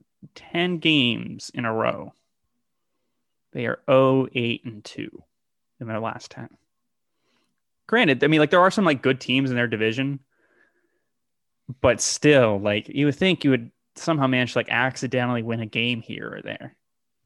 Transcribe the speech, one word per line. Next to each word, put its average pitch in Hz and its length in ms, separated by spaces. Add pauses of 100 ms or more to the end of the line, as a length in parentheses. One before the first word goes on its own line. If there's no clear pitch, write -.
(340)
ten 175 440
games 123 760
in 123 120
a 113 80
row. 110 400 (1400)
They 123 140
are 120 220
oh, 131 460
eight 117 320
and 107 180
two - 400 (560)
in 120 80
their 110 120
last - 320
ten. 123 180 (1400)
Granted, 160 380
I 143 40
mean, 156 120
like, 151 120
there 180 100
are 185 100
some, 202 140
like, 147 160
good 131 180
teams 131 300
in 127 80
their 120 100
division, 117 540 (1600)
but 120 180
still, 127 580
like, 104 300
you 143 180
would 143 100
think 185 280
you 147 60
would 123 200 (260)
somehow 147 320
manage 127 260
to, 123 60
like, 117 100
accidentally 123 720
win 117 160
a 117 60
game 117 360
here 104 360
or - 40
there. - 320 (520)